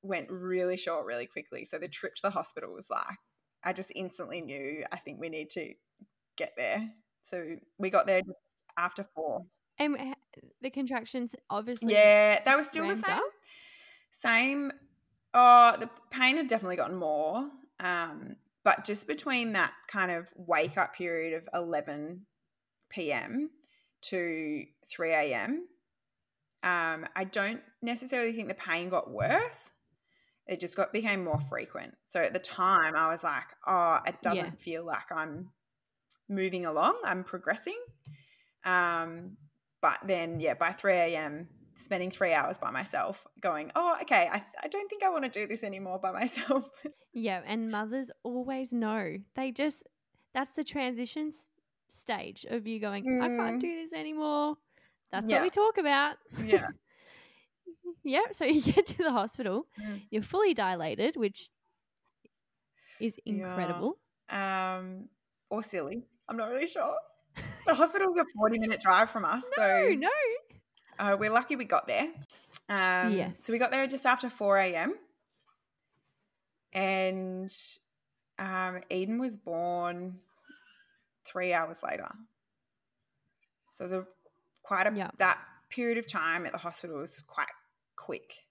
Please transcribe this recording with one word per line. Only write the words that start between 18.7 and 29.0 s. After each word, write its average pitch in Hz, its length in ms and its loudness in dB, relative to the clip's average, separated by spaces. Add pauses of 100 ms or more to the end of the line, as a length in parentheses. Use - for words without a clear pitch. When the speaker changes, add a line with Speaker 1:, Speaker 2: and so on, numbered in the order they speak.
Speaker 1:
just 208 240 -4
between 247 460 -2
that 175 180 2 (160)
kind 185 240 -2
of 170 240 -6
wake 170 420 0
up - 160 0
period 165 400 -4
of 165 180 -8
eleven 160 760 -6 (640)
P 160 200 -4
M 247 400 -4 (520)
to 160 640 -4 (220)
three 165 260 -2
A 147 220 2
M, 269 320 -4 (960)
um, 165 440 0 (100)
I 190 80 -2
don't 202 360 -2 (200)
necessarily 240 520 -2
think 226 140 -6
the - 80 -6
pain 175 340 -4
got 185 220 -2